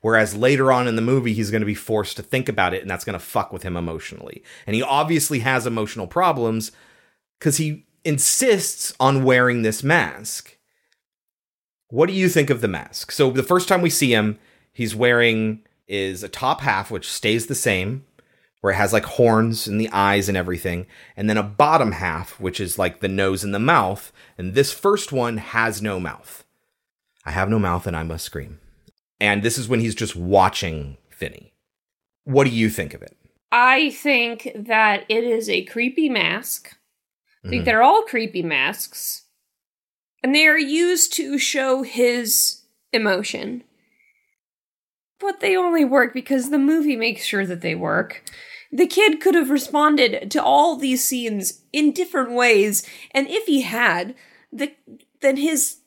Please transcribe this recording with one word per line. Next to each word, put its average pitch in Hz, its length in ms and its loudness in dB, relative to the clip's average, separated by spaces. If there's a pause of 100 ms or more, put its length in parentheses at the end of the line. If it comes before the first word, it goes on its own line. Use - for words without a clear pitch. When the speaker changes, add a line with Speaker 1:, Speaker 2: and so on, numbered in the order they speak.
Speaker 1:
Whereas 110 340 2
later 131 360 4
on 123 160 4
in 113 80 0
the 113 60 0
movie, 120 320 2
he's 107 180 -2
gonna 107 140 0
be 101 100 -2
forced 107 420 -4
to 113 60 -14
think 131 260 -4
about 95 240 0
it, 92 80 -6
and 92 80 -12
that's 90 140 -6
gonna 98 160 -8
fuck - 340 -4
with 92 100 -12
him 90 140 -6
emotionally. - 640 -10 (220)
And 104 100 -4
he 120 60 0
obviously 147 580 0
has 127 280 0
emotional 110 400 -6
problems 120 640 -2 (680)
'cause 143 180 0
he 151 280 -4 (180)
insists 175 960 0
on 135 240 4
wearing 123 380 4
this 110 220 -2
mask. 110 760 -2 (1300)
What 143 180 4
do 190 60 -4
you 185 160 2
think 156 200 2
of 120 120 0
the 117 60 -2
mask? - 440 -8
So 139 200 2
the 127 120 -2
first 180 240 0
time 180 140 2
we 170 80 2
see 127 240 2
him, 107 260 0 (320)
he's 110 240 -6
wearing 113 680 2 (260)
is 95 360 -4
a 95 60 -12
top 139 320 -4
half, 101 300 -2
which 95 200 -8
stays 110 360 -2
the 135 80 -4
same, 104 480 -2 (560)
where 98 140 0
it 90 40 -2
has, 101 140 0
like, 110 140 0
horns 113 600 2
and 104 120 -2
the 110 140 -2
eyes 101 340 2
and 98 80 -2
everything, 90 500 -4 (300)
and 107 140 -2
then 107 80 2
a 104 60 0
bottom 135 500 2
half, 85 460 -6
which 92 200 -6
is, 92 200 -6
like, 90 200 0
the 98 80 -4
nose 95 360 0
and 101 100 -4
the 101 60 -4
mouth, 110 520 0 (260)
and 92 180 -8
this 139 180 2
first 202 400 -2
one 117 240 -2
has 110 420 -2
no 101 200 -4
mouth. - 440 -12 (800)
"I 78 80 -10
have 95 180 -2
no 110 100 2
mouth 87 260 -2
and 90 100 -4
I 80 80 -6
must 80 220 -8
scream." 73 340 -14 (640)
And 104 220 0
this 117 160 -2
is 113 100 -8
when 120 100 2
he's 113 160 -2
just - 200 -6
watching 87 840 0 (120)
Finney. - 440 -14 (680)
What 139 220 4
do 131 40 2
you 113 220 2
think - 240 -8
of - 80 -18
it? - 120 -20 (360)
Speaker 2:
I 262 400 4
think 240 640 -2
that 214 520 0
it 220 160 0
is 226 260 0
a 185 140 0
creepy 254 460 -2
mask. 190 640 -4 (720)
I - 40 -8
think 247 100 -2
Speaker 1:
Mm-hmm. 170 60 -2
Speaker 2:
they're 226 180 4
all 370 180 8
creepy 226 400 -4
masks. - 840 -4 (960)
And 262 120 0
they 311 120 6
are 311 100 4
used 320 560 0
to 285 240 -4
show 262 460 0
his 240 800 0 (280)
emotion. 226 720 -2 (1600)
But 381 200 -4
they 381 180 2
only 339 260 2
work 247 300 4
because 254 360 -2
the 294 100 0
movie 294 360 2
makes 226 300 -2
sure 196 200 -2
that 175 160 -8
they 165 140 -4
work. 170 480 -4 (480)
The 277 160 4
kid 349 340 2
could 381 140 4
have 285 140 2
responded 294 840 2
to 302 120 0
all 294 320 4
these 254 280 -2
scenes 226 580 -4 (120)
in 302 180 2
different 269 400 -2
ways, 214 540 4 (260)
and 277 160 0
if 440 200 -4
he 277 140 2
had, 202 520 0 (380)
the, 285 220 -8 (480)
then 269 160 2
his 294 500 -2